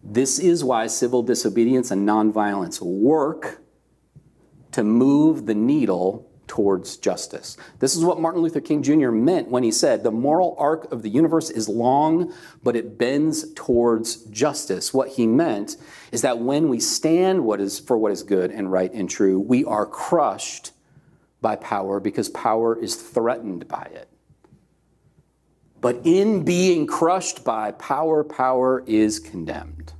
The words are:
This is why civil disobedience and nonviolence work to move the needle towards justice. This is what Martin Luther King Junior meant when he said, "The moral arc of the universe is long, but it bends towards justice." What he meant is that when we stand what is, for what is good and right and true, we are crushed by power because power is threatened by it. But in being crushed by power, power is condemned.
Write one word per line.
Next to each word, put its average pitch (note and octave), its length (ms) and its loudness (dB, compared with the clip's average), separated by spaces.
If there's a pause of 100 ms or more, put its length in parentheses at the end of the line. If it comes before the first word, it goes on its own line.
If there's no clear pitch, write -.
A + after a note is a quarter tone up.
This B2 360 0
is E3+ 240 2
why A#2+ 260 0
civil B2 340 0
disobedience A#2+ 680 0
and G2+ 160 0
nonviolence G#2 760 0
work C3+ 800 0 (1080)
to B2+ 100 -2
move C3+ 640 4
the A2 80 0
needle G#2+ 720 0 (200)
towards G2 500 -2
justice. - 600 -6 (220)
This C3+ 160 2
is E3 100 0
what F3 140 2
Martin E3 240 0
Luther D#3 200 -2
King D3+ 200 -2
Junior C3+ 300 4
meant B2 380 2
when B2 120 0
he A2+ 80 2
said, A2 320 2
"The A#2 80 2
moral D3 480 0
arc D#3 320 -2
of A#2+ 120 -8
the G#2+ 80 -6
universe D#3+ 380 2
is A2 200 -6
long, D3 640 2 (320)
but A#2+ 100 2
it G#2+ 240 -4
bends C#3+ 540 0
towards A#2 720 0
justice." G#2+ 680 -4
What C3 180 0
he A#2 180 0
meant A2+ 480 0 (340)
is A#2 120 -6
that B2 180 0
when C#3+ 280 0
we A#2 120 0
stand F3 640 2
what G#2 160 0
is, G2 180 -4
for - 180 0
what A2 140 2
is G2 140 -4
good F#2 260 0
and G2 220 -6
right F#2 200 0
and G2 160 -6
true, F#2+ 300 2
we B2 260 2
are G#2+ 220 -2
crushed - 880 -4 (680)
by G#2+ 160 -2
power G2 440 -4
because G#2 300 -4
power A2+ 460 0
is A#2 200 -6
threatened B2+ 720 -4
by - 260 -10
it. - 140 -20 (1700)
But A#2+ 240 0
in F#3+ 400 4
being F3 420 2
crushed F3 580 -2
by A2 280 -2
power, D3+ 520 0
power B2+ 600 2
is G#2+ 340 2
condemned. D#2 800 -12